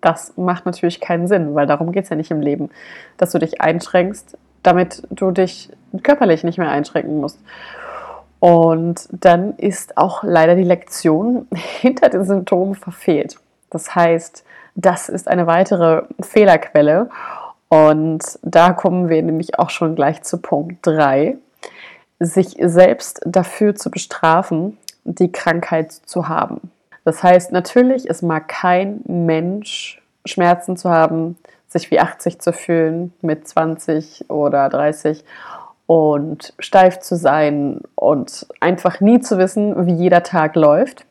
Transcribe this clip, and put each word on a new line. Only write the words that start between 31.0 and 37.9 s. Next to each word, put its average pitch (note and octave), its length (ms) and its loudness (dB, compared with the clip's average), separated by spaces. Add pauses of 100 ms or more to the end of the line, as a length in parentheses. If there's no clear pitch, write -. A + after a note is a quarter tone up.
sich - 240 -6
wie D#3 100 2
achtzig E3+ 400 -4
zu F3 120 -2
fühlen E3 680 -4
mit D#3 260 -4
zwanzig D#3+ 840 -4
oder C#3+ 420 0
dreißig D3+ 540 -4 (600)
und D#3 720 0
steif F#3 420 4
zu - 160 -4
sein D3 640 0 (140)